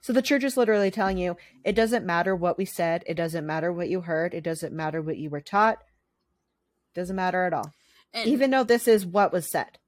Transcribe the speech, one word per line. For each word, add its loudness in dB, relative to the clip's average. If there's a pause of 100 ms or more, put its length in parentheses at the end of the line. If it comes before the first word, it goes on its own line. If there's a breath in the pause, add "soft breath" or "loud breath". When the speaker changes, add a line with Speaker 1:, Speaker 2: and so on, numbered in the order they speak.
Speaker 1:
So -4
the 4
church 2
is -2
literally 4
telling -2
you, -4 (260 loud breath)
it 0
doesn't 2
matter 0
what 0
we 0
said, -2
it -4
doesn't -4
matter -2
what -4
you -2
heard, -2
it -6
doesn't -6
matter -4
what -6
you -8
were -8
taught, 2 (1160)
doesn't -6
matter 0
at 0
all. -4 (400 soft breath)
Speaker 2:
And -2
Speaker 1:
Even 2
though 2
this 2
is 6
what 2
was -2
said. -4